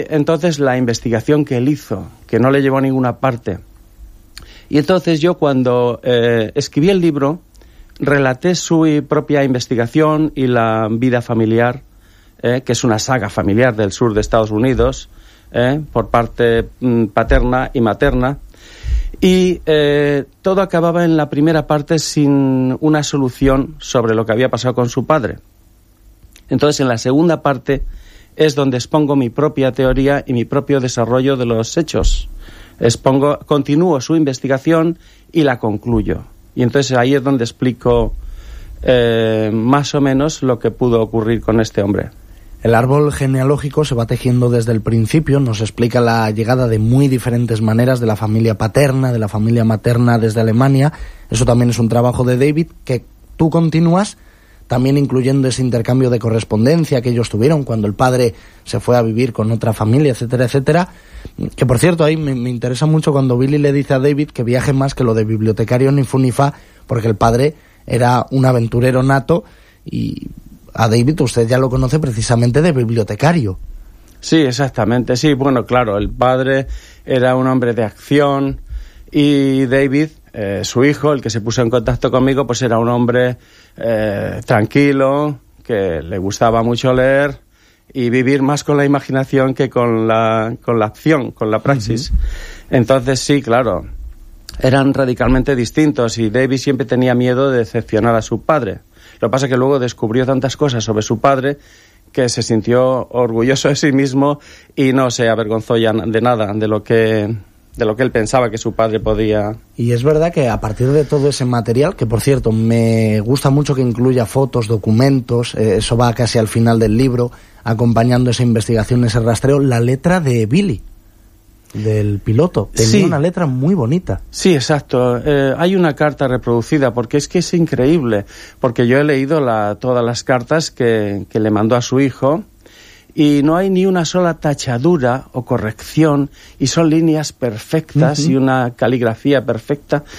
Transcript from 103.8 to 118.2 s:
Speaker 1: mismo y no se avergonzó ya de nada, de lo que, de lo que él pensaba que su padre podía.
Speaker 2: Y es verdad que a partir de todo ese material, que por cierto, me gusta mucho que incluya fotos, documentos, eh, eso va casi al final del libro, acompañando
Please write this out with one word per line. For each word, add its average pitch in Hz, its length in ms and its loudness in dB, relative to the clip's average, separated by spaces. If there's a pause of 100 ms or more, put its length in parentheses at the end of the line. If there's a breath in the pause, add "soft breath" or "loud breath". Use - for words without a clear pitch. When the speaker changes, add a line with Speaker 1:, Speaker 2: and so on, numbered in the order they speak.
Speaker 1:
mismo 139 480 0 (340 loud breath)
y 135 180 2
no 131 180 2
se 117 180 0
avergonzó 110 480 0
ya 113 160 2
de 110 280 -2
nada, 110 340 0
de 107 120 -2
lo 107 160 -2
que, 110 540 0 (400)
de 120 80 0
lo 107 120 0
que 131 60 0
él 127 80 0
pensaba 120 400 0
que 110 80 -6
su 113 160 -6
padre 110 240 0
podía. 107 580 -2 (200)
Speaker 2:
Y 117 160 -2
es 120 100 -2
verdad 156 300 2
que 135 160 0
a 107 120 -2
partir 117 280 -2
de 147 160 2
todo 143 240 0
ese 135 160 -4
material, 123 520 0
que - 100 -4
por 110 140 0
cierto, 127 300 0
me 113 720 2
gusta 135 300 0
mucho 143 240 0
que 131 80 -2
incluya 123 440 0
fotos, 123 400 -2
documentos, 120 880 0
eh, 107 220 2
eso 117 200 0
va 120 160 2
casi 120 260 0
al 110 100 2
final 117 320 2
del 110 160 2
libro, 120 340 0 (320 loud breath)
acompañando 120 680 2